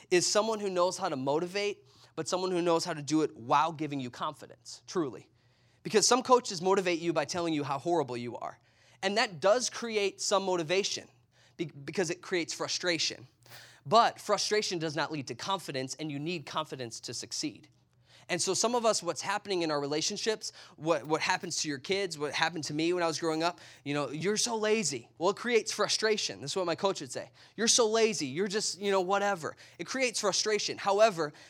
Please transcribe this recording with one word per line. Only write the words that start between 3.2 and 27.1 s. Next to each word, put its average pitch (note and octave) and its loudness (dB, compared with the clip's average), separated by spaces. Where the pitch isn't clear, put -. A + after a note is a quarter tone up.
it - -2
while D3 4
giving C#3+ -4
you B2+ -6
confidence, - -10
truly. C3+ -4
Because F#3 4
some B3 6
coaches A#3+ 2
motivate F#3 4
you E3+ -2
by D#3 0
telling E3+ -2
you C#3+ 0
how C#3 -2
horrible D3 0
you A#2+ -6
are. - -10
And G3 0
that G#3 0
does A3 4
create G#3 -2
some F#3+ 2
motivation F#3 0
be-, E3 -6
because E3+ -2
it F3 -6
creates F3 -2
frustration. - -2
But G3+ 4
frustration G#3 0
does D#3 -2
not D3+ -2
lead C#3+ -6
to A#2+ -8
confidence, C#3 -6
and D#3 -6
you C#3 -6
need D#3 -6
confidence C3+ -6
to B2+ -10
succeed. - -8
And F3 -2
so F#3 0
some A3+ 2
of A#3 0
us, G#3+ 2
what's E3 -4
happening G3 -2
in D#3 0
our D3 0
relationships, D#3+ -2
what, D3+ 2
what D#3 0
happens F#3 -2
to - -2
your C#3+ -4
kids, F#3 -4
what D3 -4
happened E3 0
to D3+ -6
me E3 0
when F3+ 0
I E3 2
was D#3+ -2
growing D#3+ -2
up, F3 0
you C#3+ -4
know, C#3+ -2
"You're D#3+ -2
so A#3+ 0
lazy." G#3 0
Well, F3 2
it G3 0
creates A3+ 2
frustration. G#3 0
This C3+ -8
is - -4
what F#3+ 0
my E3+ 0
coach F#3 0
would C3 -10